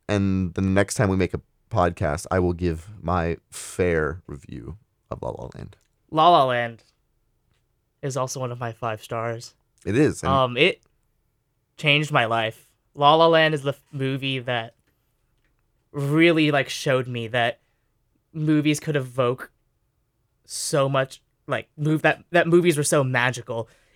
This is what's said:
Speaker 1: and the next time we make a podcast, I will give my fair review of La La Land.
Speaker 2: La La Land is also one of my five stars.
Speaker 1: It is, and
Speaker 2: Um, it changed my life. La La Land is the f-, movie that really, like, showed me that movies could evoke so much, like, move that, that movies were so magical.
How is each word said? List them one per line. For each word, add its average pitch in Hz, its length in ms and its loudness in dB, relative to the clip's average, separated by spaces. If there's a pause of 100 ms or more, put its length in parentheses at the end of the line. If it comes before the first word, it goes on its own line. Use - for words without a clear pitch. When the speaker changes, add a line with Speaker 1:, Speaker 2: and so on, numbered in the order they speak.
Speaker 1:
and 95 460 0
the 95 60 -2
next 95 340 2
time 110 140 2
we 95 60 2
make 92 180 0
a - 80 -6 (280)
podcast, 87 600 -2
I 92 80 2
will 90 140 2
give 85 360 -4 (120)
my 85 360 -2 (120)
fair 85 800 -2
review 69 500 -16 (340)
of - 100 -12
La - 80 -6
La - 260 -12
Land. - 220 -16 (340)
Speaker 2:
La 156 180 4
La 156 160 6
Land 120 380 -4 (1200)
is 139 160 -6
also 131 220 -6
one 127 120 -6
of 120 80 -12
my 117 120 -8
five 110 320 -8
stars. 117 500 -8 (320)
Speaker 1:
It 98 100 -2
is, 147 280 2
and 135 80 0
Speaker 2:
Um, 131 260 2
it 165 240 2 (960)
changed 147 340 0
my 131 140 2
life. 113 420 -4 (280)
La 143 200 6
La 165 120 6
Land 160 260 4
is 143 80 -4
the 139 80 -4
f-, - 120 -6 (100)
movie 135 480 -4
that 120 340 -4 (1160)
really, 156 600 2
like, 139 180 0
showed 131 380 -2
me 120 200 -6
that 120 320 -2 (760)
movies 151 460 0
could 151 160 -4
evoke 127 560 -4 (920)
so - 440 -2
much, 135 320 -2 (260)
like, 123 300 -6
move 156 240 0
that, - 300 2
that 170 160 4
movies 165 300 4
were 147 60 0
so 143 200 2
magical. 120 680 -2 (260)